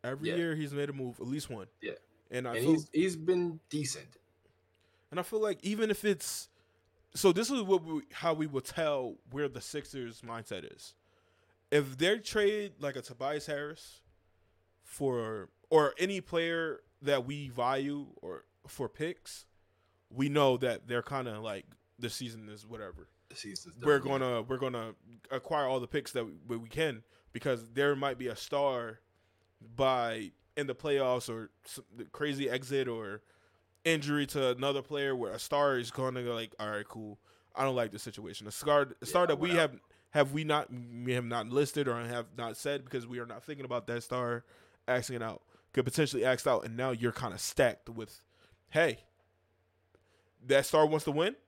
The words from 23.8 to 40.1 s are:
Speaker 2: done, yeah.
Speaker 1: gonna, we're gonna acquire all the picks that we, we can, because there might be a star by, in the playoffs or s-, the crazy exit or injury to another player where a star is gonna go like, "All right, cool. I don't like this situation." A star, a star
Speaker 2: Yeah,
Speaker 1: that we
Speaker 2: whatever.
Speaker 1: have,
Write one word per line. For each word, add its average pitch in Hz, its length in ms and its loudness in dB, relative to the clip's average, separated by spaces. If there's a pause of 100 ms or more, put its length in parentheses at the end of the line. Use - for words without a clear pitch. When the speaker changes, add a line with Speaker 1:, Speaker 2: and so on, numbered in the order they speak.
Speaker 2:
done, 131 80 -2
yeah. 135 120 0
Speaker 1:
gonna, 123 240 0
we're 127 140 -4
gonna 120 380 -4 (360)
acquire 139 340 0
all 131 140 2
the 123 80 -6
picks 139 240 -4
that 117 140 -2 (220)
we, 117 100 -4
we 117 120 -10
can, 143 340 -2 (280)
because 117 400 -2
there 139 240 2
might 135 220 -2
be 123 100 -4
a 113 80 -4
star 127 640 0 (760)
by, 117 560 2 (260)
in 143 100 -2
the 123 80 -4
playoffs 127 580 2
or 113 160 -8 (160)
s-, - 140 -12 (160)
the 117 100 -12
crazy 139 440 -2
exit 131 400 0
or 107 320 -6 (640)
injury 147 420 2
to 131 220 2
another 135 320 0
player 139 340 -2
where 113 160 -2
a 110 80 -8
star 143 380 2
is 120 140 -4
gonna 127 320 -2
go 120 100 -2
like, 113 260 -6
"All 107 100 -2
right, 107 180 -4
cool. 107 320 -12 (360)
I 135 80 2
don't 131 120 2
like 117 160 0
this 104 120 -12
situation." 104 440 -12
A 107 40 -10
star, 147 360 4 (140)
a 120 40 -10
star 175 180 4
Speaker 2:
Yeah, 170 40 4
Speaker 1:
that 151 120 4
we 165 100 2
Speaker 2:
whatever. 165 240 4
Speaker 1:
have, - 80 -20 (300)